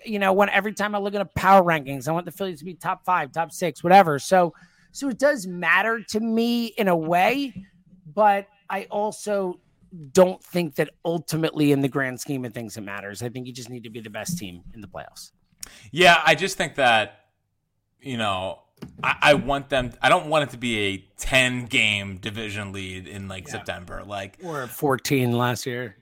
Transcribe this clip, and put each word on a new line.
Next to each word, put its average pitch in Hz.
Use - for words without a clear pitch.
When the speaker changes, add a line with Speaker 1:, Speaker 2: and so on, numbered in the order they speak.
Speaker 1:
you 214
know, 196
when, 196
every 196
time 208
I 208
look 202
at 202
a 190
power 190
rankings, 139
I 156
want 175
the 175
Phillies 185
to 151
be 180
top 180
five, 165
top 160
six, -
whatever. 175
So, 175
so 277
it 233
does 269
matter 185
to 214
me 233
in 214
a 180
way, 190
but 202
I 196
also 208
don't 185
think 175
that 156
ultimately 160
in 139
the 139
grand 127
scheme 131
of 110
things 117
it 113
matters. 101
I 123
think 123
you 127
just 120
need 123
to 117
be 113
the 110
best 107
team 87
in 110
the 104
playoffs. -
Speaker 2:
Yeah, 170
I 160
just 185
think 165
that, 113
you 135
know, 98
I, 135
I 147
want 139
them, 123
I 131
don't 160
want 151
it -
to 123
be 117
a 98
ten-game 113
division 104
lead 92
in, 98
like, 95
Speaker 1:
Yeah. -
Speaker 2:
September. 92
Like, 101
Speaker 1:
Or 147
fourteen 131
last 120
year. 123